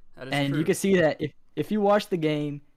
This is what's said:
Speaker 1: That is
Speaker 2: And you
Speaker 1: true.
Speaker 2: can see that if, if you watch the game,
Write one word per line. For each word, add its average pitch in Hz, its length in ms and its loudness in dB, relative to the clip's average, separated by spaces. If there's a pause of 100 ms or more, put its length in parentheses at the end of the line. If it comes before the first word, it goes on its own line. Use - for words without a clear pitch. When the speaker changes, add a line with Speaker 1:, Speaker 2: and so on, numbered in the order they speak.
(160)
Speaker 1:
That 127 120 -14
is 135 40 -6
Speaker 2:
And 143 180 0
you 139 40 -2
Speaker 1:
true. 156 100 0
Speaker 2:
can 185 100 0
see 196 220 2
that 156 240 2
if, 151 120 -4 (240)
if 151 160 -4
you 214 80 0
watch 202 280 2
the 190 80 -4
game, 147 460 -2 (140)